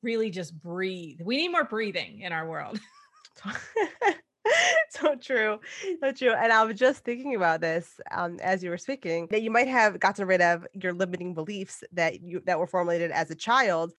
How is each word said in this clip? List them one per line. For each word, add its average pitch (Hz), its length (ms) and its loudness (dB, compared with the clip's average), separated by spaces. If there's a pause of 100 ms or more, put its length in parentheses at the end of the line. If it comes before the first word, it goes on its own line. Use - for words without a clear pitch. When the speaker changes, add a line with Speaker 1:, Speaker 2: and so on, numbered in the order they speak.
Speaker 1:
Really 226 280 0
just 165 300 -8
breathe. 175 600 -6
We 214 140 -2
need 330 120 -2
more 339 160 0
breathing 190 560 -6
in 180 120 -8
our 160 160 -4
world. 160 360 -8
<laughs> - 60 -20 (540)
Speaker 2:
<laughs> - 1500 0
So 294 260 0
true. 220 420 0 (420)
So 269 120 0
true. 247 200 2
And 226 200 4
I 220 120 8
was 220 140 -4
just 262 260 2
thinking 254 300 -4
about 170 260 2
this, 165 400 -2 (120)
um, 175 280 -4
as 185 220 0
you 180 80 -6
were 175 80 -6
speaking, 170 500 -4
that 214 140 0
you 220 80 -2
might 233 180 4
have 220 300 4
gotten 196 280 2
rid 185 140 4
of 170 320 4
your 185 200 -4
limiting 180 420 -4
beliefs 185 480 -8 (100)
that 170 280 0
you, 175 260 -8
that 180 120 2
were 175 80 0
formulated 170 440 0
as 151 200 -2
a 160 40 -8
child. 185 640 2